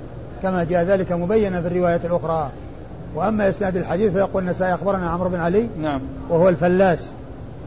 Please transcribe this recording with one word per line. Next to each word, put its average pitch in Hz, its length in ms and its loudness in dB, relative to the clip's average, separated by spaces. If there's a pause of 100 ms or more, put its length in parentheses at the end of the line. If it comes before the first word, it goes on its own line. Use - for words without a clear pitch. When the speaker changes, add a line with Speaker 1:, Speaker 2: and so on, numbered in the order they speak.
(440)
Speaker 1:
كما 185 200 0
جاء 170 200 2
ذلك 185 280 2
مبينا 180 500 2
في 165 60 -2
الرواية 175 360 2
الأخرى. 160 460 0 (680)
وأما 202 340 2
إسناد 190 280 -2
الحديث 175 360 0
فيقول 190 300 0
النسائي: 180 300 0
"أخبرنا 180 360 0
عمرو 180 200 0
بن 180 100 -2
علي"، 190 380 2
Speaker 2:
نعم. 147 240 -2 (280)
Speaker 1:
وهو 170 200 6
الفلاس، 180 600 4 (560)